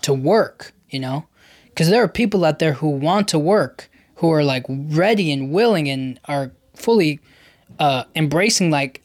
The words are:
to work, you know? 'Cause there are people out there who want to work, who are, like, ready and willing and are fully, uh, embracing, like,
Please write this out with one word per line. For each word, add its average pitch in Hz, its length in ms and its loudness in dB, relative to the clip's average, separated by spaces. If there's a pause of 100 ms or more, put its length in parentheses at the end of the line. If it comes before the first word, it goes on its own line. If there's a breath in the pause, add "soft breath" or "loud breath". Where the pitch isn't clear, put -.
to 139 120 0
work, 151 580 -2 (180)
you 139 100 -6
know? 131 260 -6 (480 soft breath)
'Cause 160 140 2
there 233 140 4
are 185 60 0
people 202 360 0
out 156 140 2
there 160 160 0
who 156 140 -4
want 165 400 0
to 165 100 0
work, 151 520 -2 (260 soft breath)
who 165 140 0
are, 151 140 2
like, 131 240 -2
ready 156 640 0
and 135 180 -4
willing 185 380 2
and 131 380 -6
are 139 260 -4 (220)
fully, 170 460 0 (580 soft breath)
uh, 135 260 2 (100)
embracing, 165 560 0
like, 139 340 -2